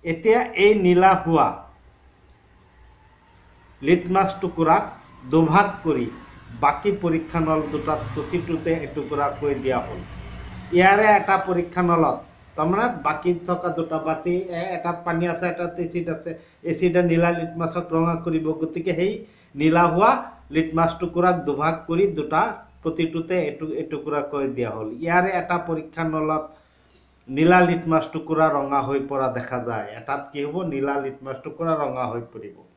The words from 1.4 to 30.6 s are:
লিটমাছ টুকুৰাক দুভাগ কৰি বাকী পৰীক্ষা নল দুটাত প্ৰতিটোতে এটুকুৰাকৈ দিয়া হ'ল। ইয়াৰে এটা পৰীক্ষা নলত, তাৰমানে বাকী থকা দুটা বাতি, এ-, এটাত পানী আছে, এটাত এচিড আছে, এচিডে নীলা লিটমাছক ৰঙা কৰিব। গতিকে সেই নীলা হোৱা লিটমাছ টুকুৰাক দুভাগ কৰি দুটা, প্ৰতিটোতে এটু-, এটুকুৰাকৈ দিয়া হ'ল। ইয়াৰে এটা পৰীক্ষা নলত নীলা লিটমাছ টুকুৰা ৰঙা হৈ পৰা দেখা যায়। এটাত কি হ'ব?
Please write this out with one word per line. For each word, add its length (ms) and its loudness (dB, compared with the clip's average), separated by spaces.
লিটমাছ 460 4
টুকুৰাক 440 2
দুভাগ 340 6
কৰি 220 0
বাকী 280 2
পৰীক্ষা 440 0
নল 140 2
দুটাত 280 -2
প্ৰতিটোতে 580 -4
এটুকুৰাকৈ 680 -2
দিয়া 220 0
হ'ল। 140 -10
ইয়াৰে 300 6
এটা 180 2
পৰীক্ষা 400 -2
নলত, 300 2
তাৰমানে 300 0
বাকী 280 0
থকা 200 -2
দুটা 280 -4
বাতি, 280 -2
এ-, 180 -6
এটাত 200 -6
পানী 260 0
আছে, 200 -6
এটাত 220 -6
এচিড 300 -6
আছে, 160 -10
এচিডে 400 2
নীলা 280 4
লিটমাছক 480 -6
ৰঙা 180 2
কৰিব। 220 -2
গতিকে 360 -4
সেই 140 0
নীলা 320 6
হোৱা 180 6
লিটমাছ 360 0
টুকুৰাক 360 0
দুভাগ 260 0
কৰি 160 2
দুটা, 260 0
প্ৰতিটোতে 540 -4
এটু-, 320 -8
এটুকুৰাকৈ 640 -4
দিয়া 200 -2
হ'ল। 120 -8
ইয়াৰে 260 2
এটা 160 -4
পৰীক্ষা 360 -6
নলত 300 -2
নীলা 380 6
লিটমাছ 460 2
টুকুৰা 420 0
ৰঙা 320 0
হৈ 140 0
পৰা 240 0
দেখা 320 -6
যায়। 200 -6
এটাত 240 -6
কি 120 -8
হ'ব? 100 -8